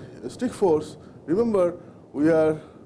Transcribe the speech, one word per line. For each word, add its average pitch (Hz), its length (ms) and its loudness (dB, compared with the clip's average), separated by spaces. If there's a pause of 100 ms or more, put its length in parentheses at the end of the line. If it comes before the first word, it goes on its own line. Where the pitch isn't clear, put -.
(280)
stick - 240 -6
force, 156 460 0 (260)
remember 185 520 0 (360)
we 151 180 2
are, 156 300 2 (260)